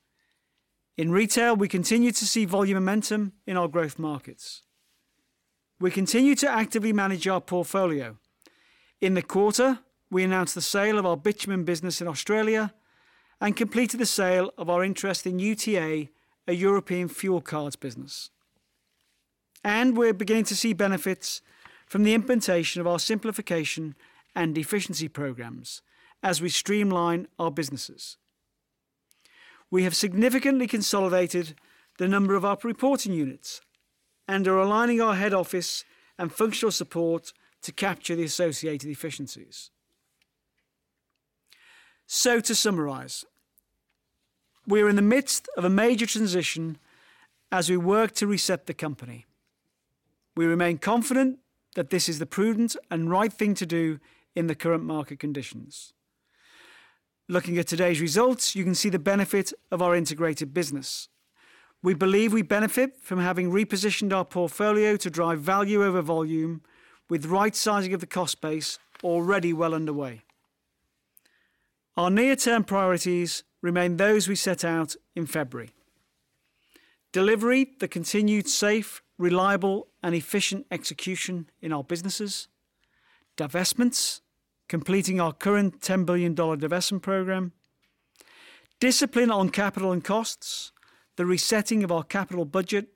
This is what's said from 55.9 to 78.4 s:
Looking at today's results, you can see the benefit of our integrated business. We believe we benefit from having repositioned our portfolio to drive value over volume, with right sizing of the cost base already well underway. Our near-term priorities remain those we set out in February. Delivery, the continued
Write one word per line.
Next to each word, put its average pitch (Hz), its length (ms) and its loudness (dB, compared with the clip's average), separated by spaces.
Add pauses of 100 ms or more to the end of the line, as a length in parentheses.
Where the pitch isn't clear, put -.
Looking 175 300 0
at 170 100 -2
today's 175 320 0
results, 208 560 2
you 190 80 -2
can 180 100 2
see 208 140 0
the 185 100 0
benefit 196 540 0 (180)
of 180 100 -2
our 175 140 4
integrated 156 580 -2
business. 143 560 -6 (760)
We 180 120 2
believe 196 380 2
we 220 100 2
benefit 220 580 0
from 185 200 -4
having 180 300 0
repositioned 202 640 0
our 190 120 0
portfolio 208 720 2
to 190 140 -4
drive 165 300 0
value 202 440 2
over 180 180 2
volume, 160 600 -2 (460)
with 156 180 -2
right 196 280 2
sizing 202 400 0
of 180 60 -4
the 175 60 -10
cost - 340 -4
base 156 380 -6 (260)
already 175 480 2
well 165 220 0
underway. 143 480 -6 (1700)
Our 175 140 2
near-term 233 540 4
priorities 180 800 0 (180)
remain 175 340 2
those 202 320 4
we 196 60 0
set 180 300 -2
out 165 320 -2 (180)
in 170 120 -4
February. 127 440 -6 (1400)
Delivery, 226 640 2
the 180 100 -4
continued 208 600 0